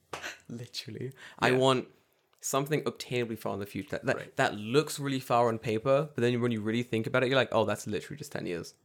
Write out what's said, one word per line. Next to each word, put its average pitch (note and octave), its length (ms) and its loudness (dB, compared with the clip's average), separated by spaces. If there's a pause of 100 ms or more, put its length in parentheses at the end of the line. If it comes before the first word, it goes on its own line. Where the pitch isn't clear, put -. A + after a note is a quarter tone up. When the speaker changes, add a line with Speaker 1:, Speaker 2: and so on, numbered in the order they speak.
(480)
Speaker 1:
Literally. A#2 640 -10 (260)
I A#2+ 120 4
Speaker 2:
Yeah. B2+ 80 4
Speaker 1:
want B2+ 300 4 (520)
something C#3+ 460 0
obtainably A#2 500 -4
far G#2+ 180 -4
in G2 60 -4
the G2+ 60 -6
future. - 240 -8
That, - 160 -6
that, C3 100 2
Speaker 2:
Right. - 200 -12
Speaker 1:
that C3 200 2
looks B2 420 0
really C#3 220 -2
far A#2+ 280 4
on A2+ 100 0
paper, C3+ 560 0
but A#2 80 -2
then B2 180 4
when A#2+ 120 2
you A2 80 -2
really A2 240 0
think A2 240 0
about B2+ 160 2
it, B2 40 2
you're C3+ 80 2
like, A#2+ 160 2
"Oh, G#2+ 120 6
that's G#2 220 -2
literally - 300 -4
just - 160 -12
ten - 140 -6
years." F2 280 -6 (100)